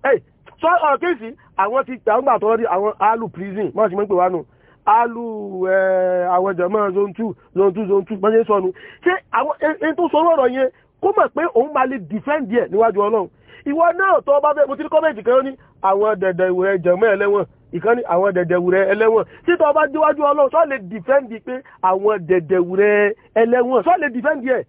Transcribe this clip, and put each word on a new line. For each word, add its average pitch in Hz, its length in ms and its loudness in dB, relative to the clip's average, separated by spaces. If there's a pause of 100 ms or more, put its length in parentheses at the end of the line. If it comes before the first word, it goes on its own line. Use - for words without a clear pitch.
Ẹ, 269 80 0 (500)
sọ 320 60 0
ọ̀rọ̀ 311 320 2
kéèsì, 269 360 -6 (220)
àwọn 220 280 0
ti 254 120 -12
gbà 220 200 0
ń 254 40 0
gbà 247 180 2
tọ́lọ́ 220 180 0
di 226 80 -2
àwọn 202 340 -2
alu 220 300 0
prison, 190 460 -8
wọ́n 208 140 2
ti 175 60 -6
mọ̀ 202 80 -2
ń 202 40 -4
pè 202 80 -2
wá 180 140 2
nù, 170 140 -4 (420)
alu, 214 840 -2
ẹ, 185 640 0
àwọn 185 260 0
jàmá 196 380 0
zone 202 200 -2
two, 226 220 -6 (200)
zone 190 180 2
two, 208 140 -6
zone 196 180 0
two, 220 100 -8
wọ́n 196 180 0
ṣe 226 80 4
ń - 60 -2
sọnù. 190 240 0 (320)
Ṣé 359 100 2 (180)
àwọn, 294 280 -2
ẹ, 302 100 0 (120)
ẹ 311 140 -2
tó 349 160 0
sọ 294 60 2
ọ̀rọ̀ 302 340 2
yẹn, 262 180 -2 (340)
kó 392 80 2
mọ̀ 392 240 2
pé 294 60 -2 (120)
òun 240 200 0
máa 262 120 2
lè 262 140 -8
defend 214 520 -6
yẹ 233 180 0
níwájú 208 320 2
Ọlọ́run? 208 260 0 (380)
Ìwọ 330 320 2
náà 381 240 2
tó 285 180 2
bá 294 140 2
fẹ́, 285 140 2
mo 269 80 -6
ti - 80 -10
rí - 60 -10
comment 254 340 0
kan 262 220 2
ní 269 100 -8 (240)
àwọn 202 360 0
dẹ̀dẹ̀ 185 340 -2
ìwúrẹ́ 185 340 0
jàmá 180 300 2
ẹlẹ́wọ̀n, 202 320 0 (280)
ìkan 202 240 0
ní 233 60 -6
àwọn 190 280 0
dẹ̀dẹ̀ 180 260 0
ìwúrẹ́ 185 340 2
ẹlẹ́wọ̀n. 220 340 2 (180)
Tí 349 160 0
tó 294 140 4
bá 311 140 2
déwájú 302 360 0
Ọlọ́run, 285 260 2
tó 320 160 2
lè 269 140 -6
defend 220 500 -2 (140)
pé 254 180 -10 (180)
àwọn 196 380 0 (100)
dẹ̀dẹ̀ 180 320 2
ìwúrẹ́ 208 540 2 (220)
ẹlẹ́wọ̀n, 240 480 2
tó 330 140 2
lè 294 120 -4
defend 247 360 -4
yẹ? 247 240 -2